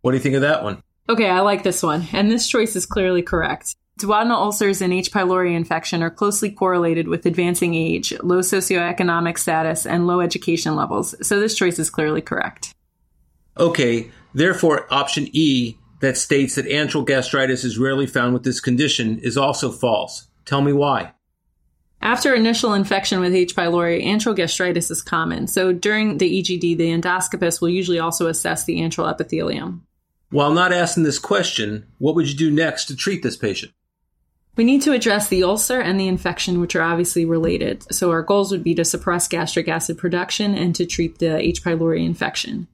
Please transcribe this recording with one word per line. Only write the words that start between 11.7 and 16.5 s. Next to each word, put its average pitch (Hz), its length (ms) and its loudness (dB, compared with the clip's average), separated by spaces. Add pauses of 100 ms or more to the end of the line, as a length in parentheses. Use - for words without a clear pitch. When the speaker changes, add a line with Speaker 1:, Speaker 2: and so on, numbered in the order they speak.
Speaker 2:
is 156 140 -2
clearly 156 300 -2
correct. - 520 -6 (840)
Speaker 1:
Okay, 117 540 2 (240)
therefore, 165 560 2
option 139 420 0
E 135 440 2 (240)
that 131 180 0
states 139 380 0